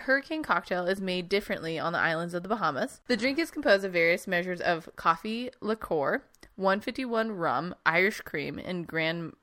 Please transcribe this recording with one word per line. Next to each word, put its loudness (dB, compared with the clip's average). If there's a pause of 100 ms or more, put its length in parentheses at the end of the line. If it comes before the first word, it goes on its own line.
hurricane 0
cocktail 0
is 2
made -2
differently 0
on 0
the 0
islands 0
of -4
the -10
Bahamas. -2
The 2
drink 0
is -2
composed 4
of -6
various 4
measures -2
of 0 (100)
coffee -2 (140)
liqueur, 0 (340)
one 2
fifty-one -2
rum, -2 (120)
Irish 4
cream, -6
and -4
Grand -2 (100)